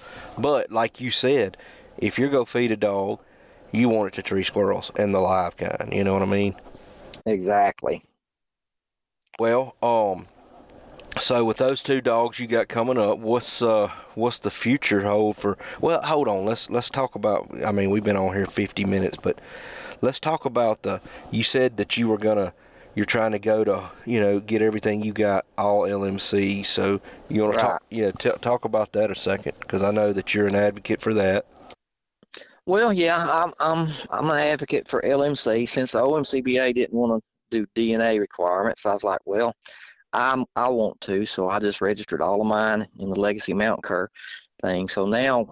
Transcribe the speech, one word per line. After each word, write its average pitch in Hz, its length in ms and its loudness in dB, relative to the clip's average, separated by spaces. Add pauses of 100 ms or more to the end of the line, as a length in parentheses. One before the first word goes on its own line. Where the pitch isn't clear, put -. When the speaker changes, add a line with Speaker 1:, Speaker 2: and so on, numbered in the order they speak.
(380)
Speaker 1:
but 131 320 0
like 113 300 -2
you 123 100 -6
said, 127 460 2 (420)
if 104 200 -2
you're 131 100 2
gonna 135 180 2
feed 120 260 0
a 110 40 0
dog, 101 440 -2 (520)
you 120 160 4
want 110 200 2
it - 80 -12
to 95 60 -6
tree 98 220 -2
squirrels 98 520 0
and 101 180 2
the 95 60 2
live 92 360 0
kind. - 360 -6
You 98 120 0
know 98 80 2
what 98 100 2
I 98 40 0
mean? 101 280 0 (720)
Speaker 2:
Exactly. - 760 0 (1300)
Speaker 1:
Well, 131 440 2
um, 104 440 2 (920)
so 120 260 2
with 110 140 0
those 131 240 0
two 135 180 0
dogs 117 380 0
you 123 80 -8
got 113 220 0
coming 123 300 0
up, 104 200 2
what's, 117 440 -2
uh, 110 260 4 (260)
what's 117 240 -2
the 101 120 -6
future 113 520 0
hold 104 340 2
for? 101 220 -2 (220)
Well, 160 220 2
hold 147 260 0
on. 98 160 0
Let's, 113 260 -2
let's 120 200 -2
talk 135 240 -2
about. 104 340 -2 (160)
I 104 80 0
mean, 98 180 2
we've 104 140 0
been 104 120 2
on 95 180 0
here 98 120 -2
fifty 101 380 -4
minutes, 98 320 0
but - 240 -4 (600)
let's - 200 -2
talk 156 240 -2
about 117 380 0
the. 98 180 -4 (300)
You 113 120 -2
said 127 360 2
that - 180 -2
you 120 120 0
were 107 100 2
gonna. 104 340 0 (440)
You're 104 100 0
trying 110 260 0
to 104 80 -2
go 110 240 2
to, 98 260 -2 (160)
you 117 140 0
know, 101 180 4
get 107 240 0
everything 107 400 0
you 107 100 -4
got 101 340 0 (120)
all 101 260 2
L 98 200 -2
M 98 160 -2
C. 98 420 0
So 98 380 2 (280)
you 107 140 0
wanna 107 160 2
talk, 104 140 2
Speaker 2:
Right. 82 80 -6 (100)
Speaker 1:
yeah, 107 220 -2
t-, - 180 -2 (100)
talk 120 240 0
about 110 280 -2
that 104 180 2
a 92 60 -8
second, - 380 -4 (120)
'cause 95 160 -2
I 101 80 2
know 104 220 2
that 95 200 -4
you're 104 140 2
an 98 80 0
advocate 104 460 0
for 110 140 0
that. 98 300 2 (1200)
Speaker 2:
Well, 214 260 4
yeah, 170 260 2
I'm, 170 400 0
I'm, 160 340 0 (180)
I'm 139 200 0
an 147 80 2
advocate 147 480 0
for - 180 -2
L 139 200 2
M 147 100 0
C 117 320 0
since 127 260 -2
the 113 100 2
O 139 120 4
M 147 100 0
C 135 160 -2
B 127 180 0
A 127 140 2
didn't 120 240 -2
wanna 117 240 2 (300)
do 110 240 0
D 113 200 2
N 113 60 0
A 113 200 2
requirements. 95 640 -2
I 101 80 2
was 101 80 -4
like, 98 220 -2
"Well, 113 300 -2 (580)
I'm, 127 320 0 (100)
I 120 140 2
want 113 340 0
to," 101 240 -2
so 92 220 -2
I 98 100 -2
just 104 220 -2
registered 98 420 -2
all 98 180 0
of 107 60 0
mine 107 400 0 (140)
in 98 100 -6
the 95 80 -4
Legacy 101 360 0
Mountain 104 280 0
Cur 92 260 -4 (540)
thing. 92 240 -2
So 98 180 0
now, 117 480 2